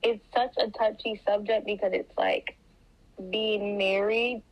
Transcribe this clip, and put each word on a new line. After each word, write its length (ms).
it's 140
such 240
a 140
touchy 560
subject 380
because 280
it's 240
like 380
being 480
married 640